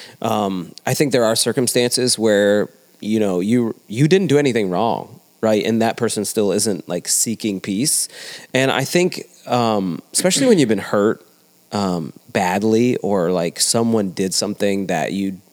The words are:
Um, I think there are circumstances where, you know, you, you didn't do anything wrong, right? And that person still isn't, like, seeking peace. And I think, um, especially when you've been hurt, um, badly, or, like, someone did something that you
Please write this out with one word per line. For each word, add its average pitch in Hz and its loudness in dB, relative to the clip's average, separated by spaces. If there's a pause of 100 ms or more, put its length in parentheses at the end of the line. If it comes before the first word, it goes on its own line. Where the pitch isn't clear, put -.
(220)
Um, 101 -2 (140)
I 117 -2
think - 0
there 123 2
are 110 2
circumstances 120 0
where, 104 2 (280)
you 107 -2
know, 95 0
you, 113 0 (140)
you 131 0
didn't 190 4
do 139 4
anything 113 0
wrong, 90 -2 (220)
right? 110 2
And 110 0
that 113 0
person 110 -2
still 101 0
isn't, 104 -2
like, 87 -6
seeking 104 -2
peace. - -2 (460)
And 131 2
I 131 0
think, - 0 (200)
um, 110 0 (140)
especially 220 0
when 220 6
you've 123 4
been 101 2
hurt, 104 0 (500)
um, 90 -2 (180)
badly, 110 2
or, 92 0
like, 87 -2
someone 113 0
did 95 -2
something 101 -2
that 78 -2
you 98 -4 (120)